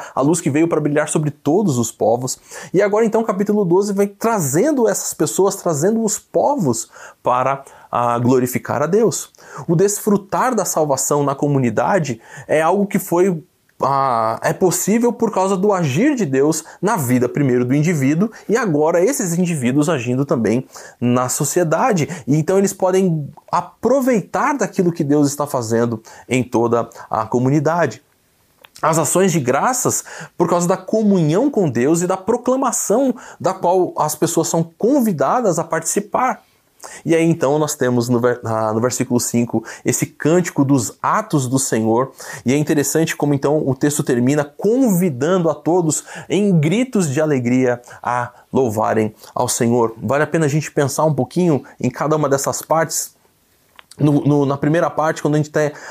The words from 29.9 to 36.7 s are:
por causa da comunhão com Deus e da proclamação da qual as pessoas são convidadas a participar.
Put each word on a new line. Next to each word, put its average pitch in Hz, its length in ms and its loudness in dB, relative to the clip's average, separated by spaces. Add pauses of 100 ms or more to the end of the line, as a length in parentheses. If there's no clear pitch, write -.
por 175 100 2
causa 175 180 0
da 185 120 0
comunhão 196 720 2
com 202 180 0
Deus 135 320 0
e 180 60 -2
da 185 100 0
proclamação 240 1000 0 (240)
da 175 140 -2
qual 180 460 0
as 147 160 -2
pessoas 165 340 0
são 165 140 0
convidadas 196 960 0
a 165 60 -2
participar. 196 760 -4 (680)